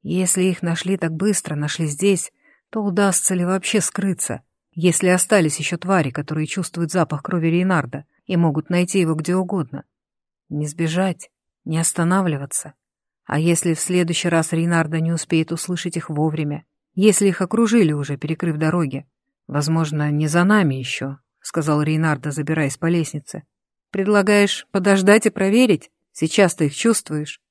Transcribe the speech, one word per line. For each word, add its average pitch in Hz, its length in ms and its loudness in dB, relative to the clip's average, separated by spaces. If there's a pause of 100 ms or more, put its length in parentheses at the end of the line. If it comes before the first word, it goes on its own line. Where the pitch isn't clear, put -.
Если 180 420 0
их 185 180 0
нашли 175 360 -2
так 165 160 -2
быстро, 185 420 -2
нашли 151 320 -4
здесь, 180 460 0 (360)
то 220 140 -6
удастся 196 520 0
ли 175 100 0
вообще 190 340 0
скрыться, - 600 -4 (340)
если 170 340 2
остались 180 500 2
ещё 165 180 -6
твари, 180 320 0
которые 156 380 -6
чувствуют 170 440 -6
запах 156 300 -2
крови 165 260 -2
Рейнарда 165 580 0 (200)
и 185 100 -4
могут 156 340 2
найти 175 300 2
его 160 140 2
где 156 220 -2
угодно? 180 480 -4 (680)
Не 151 160 -4
сбежать, 170 640 -4 (340)
не 156 140 -4
останавливаться. 165 960 -2 (520)
А 147 140 -2
если 165 360 2
в - 40 -10
следующий 175 500 0
раз 165 220 0
Рейнарда 165 480 0
не 165 120 0
успеет 160 400 0
услышать 175 440 -6
их 165 140 -6
вовремя? 151 560 -2 (300)
Если 202 320 4
их 185 140 0
окружили 208 520 2
уже, 143 240 -4
перекрыв 156 400 -4
дороги? 156 500 -2 (380)
«Возможно, 151 640 -2
не 151 180 0
за 170 160 2
нами 190 320 4
ещё», 135 420 -8 (260)
сказал 151 400 -2
Рейнарда, 156 480 0
забираясь 151 460 -2
по 165 100 -4
лестнице. 160 560 -4 (480)
«Предлагаешь 202 800 2
подождать 196 540 4
и 214 40 4
проверить? 202 640 2 (200)
Сейчас 165 440 2
ты 151 120 0
их 143 80 -4
чувствуешь?» 156 760 -2